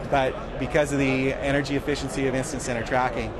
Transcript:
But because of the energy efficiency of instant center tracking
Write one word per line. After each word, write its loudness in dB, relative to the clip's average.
But 2
because 2
of 2
the 2
energy 0
efficiency -2
of 2
instant -2
center -2
tracking 0